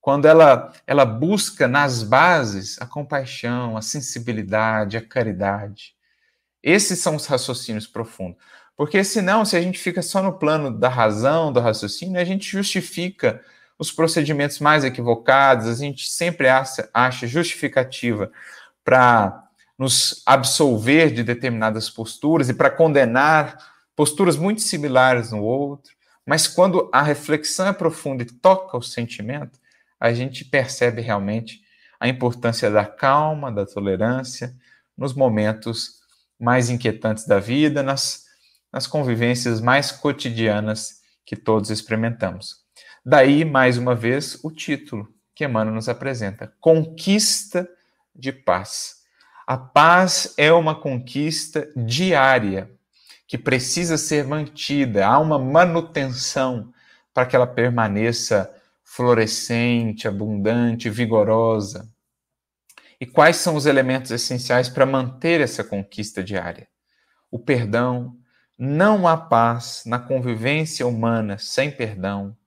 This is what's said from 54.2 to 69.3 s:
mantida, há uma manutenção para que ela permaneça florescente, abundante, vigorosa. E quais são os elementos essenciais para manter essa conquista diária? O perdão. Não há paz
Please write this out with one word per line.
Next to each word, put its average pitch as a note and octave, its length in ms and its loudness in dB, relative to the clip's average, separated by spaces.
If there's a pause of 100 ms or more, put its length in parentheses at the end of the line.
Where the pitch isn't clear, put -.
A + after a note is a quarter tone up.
mantida, C#3 800 -2
há B2 120 4
uma D#3 200 0
manutenção C3+ 1300 0 (400)
para B2+ 140 2
que B2+ 100 0
ela B2 100 6
permaneça A#2 1040 0 (320)
florescente, A#2 1300 0
abundante, A2 800 -2
vigorosa. A2 1040 0 (1080)
E - 60 -12
quais D#3+ 320 6
são E3+ 180 0
os D3 120 0
elementos C3 440 2
essenciais B2 600 -2
para C3+ 160 2
manter C3+ 560 0
essa A#2+ 200 -4
conquista G2+ 640 -8
diária? F2+ 420 -8 (640)
O A#2 80 -10
perdão. B2 800 -2 (420)
Não F3 480 2
há E3 80 4
paz A#2 720 0